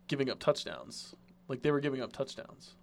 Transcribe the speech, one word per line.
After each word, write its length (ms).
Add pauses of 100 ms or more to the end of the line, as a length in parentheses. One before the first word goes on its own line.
giving 220
up 100
touchdowns. 760 (340)
Like, 160
they 80
were 100
giving 200
up 120
touchdowns. 680